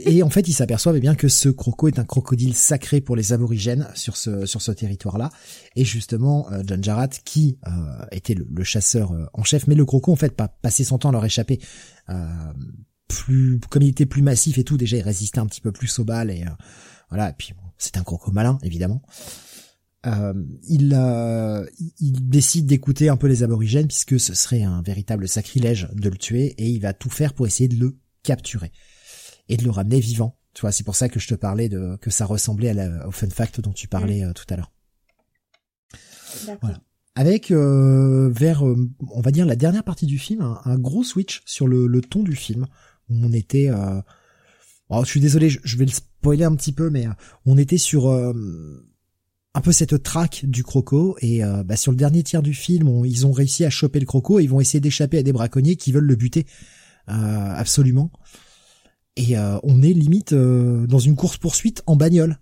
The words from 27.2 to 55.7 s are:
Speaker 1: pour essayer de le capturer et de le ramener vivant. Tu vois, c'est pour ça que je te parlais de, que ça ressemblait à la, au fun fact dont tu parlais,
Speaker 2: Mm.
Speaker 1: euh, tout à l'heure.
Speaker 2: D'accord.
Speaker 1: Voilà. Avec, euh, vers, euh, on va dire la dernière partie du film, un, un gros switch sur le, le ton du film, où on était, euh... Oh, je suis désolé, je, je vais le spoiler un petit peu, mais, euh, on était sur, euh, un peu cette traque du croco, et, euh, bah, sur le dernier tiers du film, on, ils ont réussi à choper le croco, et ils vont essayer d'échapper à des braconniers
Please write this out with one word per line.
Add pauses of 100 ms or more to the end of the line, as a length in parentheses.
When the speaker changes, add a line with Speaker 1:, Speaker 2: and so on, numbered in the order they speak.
Speaker 1:
pour
essayer
de
le (240)
capturer (800)
et
de
le
ramener
vivant. (160)
Tu
vois,
c'est
pour
ça
que
je
te
parlais
de,
que
ça
ressemblait
à
la,
au
fun
fact
dont
tu
parlais,
Speaker 2:
Mm.
Speaker 1:
euh,
tout
à
l'heure. (1700)
Speaker 2:
D'accord.
Speaker 1:
Voilà. (340)
Avec,
euh,
vers,
euh, (340)
on
va
dire
la
dernière
partie
du
film,
un,
un
gros
switch
sur
le,
le
ton
du
film, (420)
où
on
était,
euh... (880)
Oh,
je
suis
désolé,
je,
je
vais
le
spoiler
un
petit
peu,
mais,
euh, (340)
on
était
sur,
euh, (1200)
un
peu
cette
traque
du
croco,
et,
euh,
bah,
sur
le
dernier
tiers
du
film,
on,
ils
ont
réussi
à
choper
le
croco,
et
ils
vont
essayer
d'échapper
à
des
braconniers